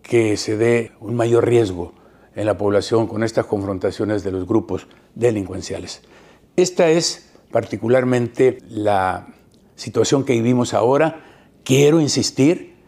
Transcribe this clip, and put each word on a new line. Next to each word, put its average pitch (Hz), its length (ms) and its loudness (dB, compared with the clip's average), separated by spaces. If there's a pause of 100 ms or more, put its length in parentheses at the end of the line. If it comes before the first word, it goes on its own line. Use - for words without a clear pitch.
que 110 360 0
se 110 200 -6
dé 117 420 0
un 110 160 -8
mayor 117 300 2
riesgo 95 480 0 (420)
en 107 120 -4
la 101 100 -2
población 104 480 0
con 107 180 -6
estas 110 220 -2
confrontaciones 98 800 -4
de 95 80 -6
los 92 160 -6
grupos 104 400 -2 (260)
delincuenciales. 98 880 -6 (540)
Esta 175 340 2
es - 420 -2 (200)
particularmente 120 1080 0 (100)
la 101 600 -2 (480)
situación 120 500 -2
que 131 80 0
vivimos 120 400 0
ahora. 139 480 2 (420)
Quiero 143 380 4
insistir, 131 760 0 (120)